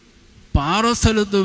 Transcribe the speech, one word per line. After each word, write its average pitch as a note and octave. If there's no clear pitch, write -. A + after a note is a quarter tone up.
പാറസ്ഥലത്ത് G#3